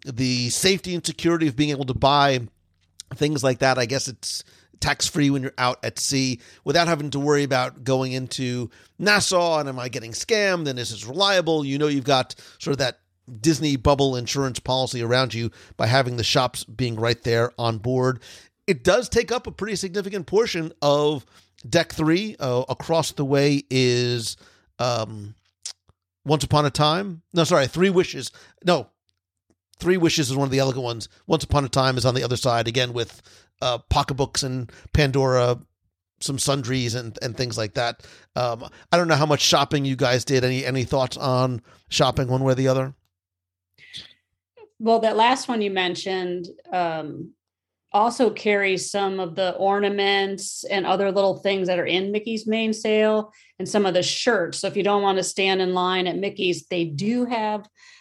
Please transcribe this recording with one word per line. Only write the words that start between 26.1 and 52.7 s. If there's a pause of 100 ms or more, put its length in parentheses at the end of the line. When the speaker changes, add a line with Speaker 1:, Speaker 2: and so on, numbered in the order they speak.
Speaker 1:
Once
Upon
a
Time. (140)
No,
sorry,
Three
Wishes. (340)
No, (920)
Three
Wishes
is
one
of
the
elegant
ones. (160)
Once
Upon
a
Time
is
on
the
other
side,
again,
with, (420)
uh, (140)
pocketbooks
and (220)
Pandora, (600)
some
sundries
and,
and
things
like
that. (280)
Um, (240)
I
don't
know
how
much
shopping
you
guys
did.
Any,
any
thoughts
on (300)
shopping
one
way
or
the
other? (1800)
Speaker 2:
Well,
that
last
one
you
mentioned, (240)
um, (600)
also
carries
some
of
the
ornaments
and
other
little
things
that
are
in
Mickey's
Mainsail (260)